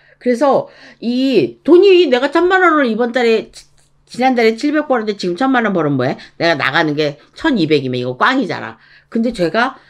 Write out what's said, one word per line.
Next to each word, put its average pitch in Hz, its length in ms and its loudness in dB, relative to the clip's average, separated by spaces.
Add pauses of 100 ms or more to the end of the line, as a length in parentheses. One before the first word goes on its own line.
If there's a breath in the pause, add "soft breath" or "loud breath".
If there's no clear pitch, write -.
(180 soft breath)
그래서 247 500 0 (320 loud breath)
이 240 640 0
돈이 359 420 6
내가 254 240 0
천만 359 320 2
원을 320 240 2
이번 233 260 -2
달에, 233 380 0
지-, - 160 -20 (400)
지난달에 233 500 0
칠백 294 320 -2
벌었는데 214 300 -2
지금 175 180 -4
천만 254 280 0
원 202 80 -2
벌은 156 200 0
뭐야? 135 240 -2 (220 loud breath)
내가 165 160 0
나가는 147 400 -2
게 147 240 -4 (160 soft breath)
천이백이면 147 680 -2
이거 127 160 -8
꽝이잖아. 180 600 -4 (300 soft breath)
근데 233 240 -4
제가 214 460 -4 (100)